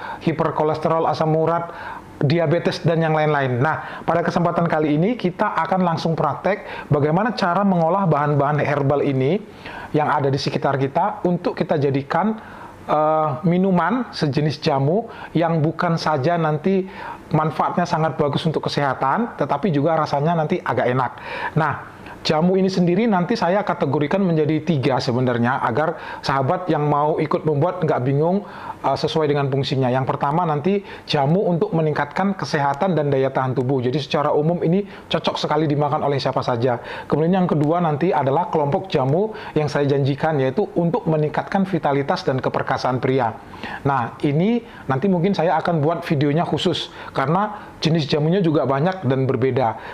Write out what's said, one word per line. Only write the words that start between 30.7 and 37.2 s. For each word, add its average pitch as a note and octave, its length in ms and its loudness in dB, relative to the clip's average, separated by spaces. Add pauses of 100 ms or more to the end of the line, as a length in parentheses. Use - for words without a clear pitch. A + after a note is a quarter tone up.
jamu D#3 480 2
untuk E3+ 240 0
meningkatkan D#3 560 0
kesehatan D3 640 0
dan D3 160 0
daya C3+ 160 2
tahan C3 280 -2
tubuh. C3 280 0
Jadi B2+ 160 0
secara C#3+ 320 0
umum D#3 320 0
ini F#3+ 240 2 (240)
cocok E3+ 240 0
sekali D3+ 320 0
dimakan D3 400 0
oleh C#3+ 80 0
siapa C3 240 -2
saja. B2 400 0 (320)
Kemudian E3+ 320 2